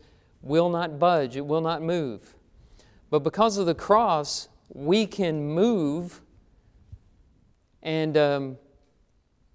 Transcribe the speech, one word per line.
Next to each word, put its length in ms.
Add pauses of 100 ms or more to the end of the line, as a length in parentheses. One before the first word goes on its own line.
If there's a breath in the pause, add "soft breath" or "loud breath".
(420 soft breath)
will 260
not 300
budge. 360
It 120
will 160
not 180
move. 540 (720 soft breath)
But 120
because 360
of 80
the 100
cross, 760 (240)
we 320
can 360
move 800 (1600)
and, 360
um, 400 (960)